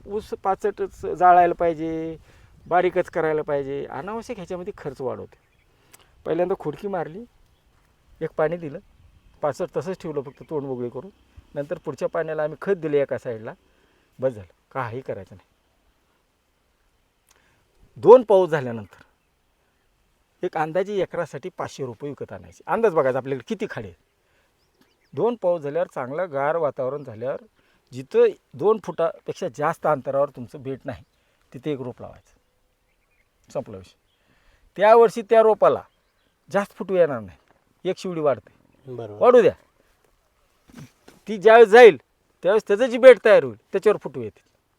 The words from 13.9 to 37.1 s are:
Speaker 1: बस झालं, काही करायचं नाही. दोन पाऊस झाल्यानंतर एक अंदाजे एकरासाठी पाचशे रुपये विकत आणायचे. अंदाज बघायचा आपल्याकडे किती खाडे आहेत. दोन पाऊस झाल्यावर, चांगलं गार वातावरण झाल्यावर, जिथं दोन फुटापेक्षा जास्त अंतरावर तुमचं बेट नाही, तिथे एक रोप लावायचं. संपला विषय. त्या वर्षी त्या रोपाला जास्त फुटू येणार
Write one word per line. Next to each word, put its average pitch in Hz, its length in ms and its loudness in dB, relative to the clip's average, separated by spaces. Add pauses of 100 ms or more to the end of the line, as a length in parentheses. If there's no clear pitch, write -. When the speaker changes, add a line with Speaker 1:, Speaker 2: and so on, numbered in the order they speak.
Speaker 1:
बस 131 140 -2
झालं, 101 200 -18 (200)
काही 123 280 -8
करायचं 101 360 -14
नाही. - 120 -20 (2500)
दोन 220 260 8
पाऊस 190 280 2
झाल्यानंतर 120 520 -8 (1400)
एक - 100 -8
अंदाजे 185 460 -4
एकरासाठी 165 460 -8
पाचशे 139 380 -10
रुपये 120 240 -12
विकत - 220 -14
आणायचे. 90 340 -20
अंदाज 202 280 0
बघायचा 131 240 2
आपल्याकडे 131 300 -8
किती 214 220 -6
खाडे 110 180 -12
आहेत. 87 80 -20 (1160)
दोन 220 300 -2
पाऊस 175 180 0
झाल्यावर, 147 340 -4
चांगलं 151 380 -8
गार 139 240 -2
वातावरण 143 480 -6
झाल्यावर, 123 320 -10 (560)
जिथं 135 340 0 (280)
दोन 196 300 0
फुटापेक्षा - 600 -8 (100)
जास्त 156 300 -4
अंतरावर 143 420 -2
तुमचं 135 340 -16
बेट 131 220 -12
नाही, - 200 -14 (500)
तिथे 147 180 -8
एक 131 80 -8
रोप 123 200 -12
लावायचं. - 400 -20 (1120)
संपला 123 240 -12
विषय. 92 200 -20 (800)
त्या 208 180 6
वर्षी 233 280 4
त्या 220 200 4
रोपाला 185 400 2 (680)
जास्त 190 220 -4
फुटू 190 220 -10
येणार 151 260 2